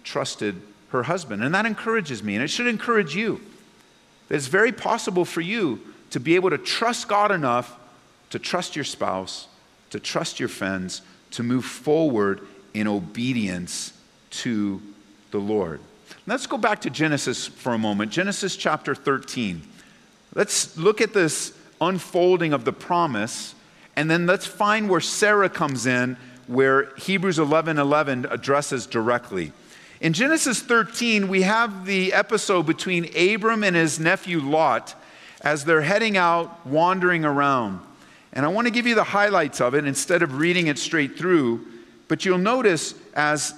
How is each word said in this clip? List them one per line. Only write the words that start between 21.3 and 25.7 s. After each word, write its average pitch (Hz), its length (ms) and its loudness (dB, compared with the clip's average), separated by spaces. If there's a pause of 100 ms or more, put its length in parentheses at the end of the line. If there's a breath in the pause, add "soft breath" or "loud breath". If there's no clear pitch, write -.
unfolding 175 720 2
of 127 120 0
the 123 80 0
promise, 139 840 -2 (420 loud breath)
and 156 140 0
then 170 160 2
let's 190 200 2
find 208 440 0
where 170 100 4
Sarah 208 480 4
comes 135 380 -2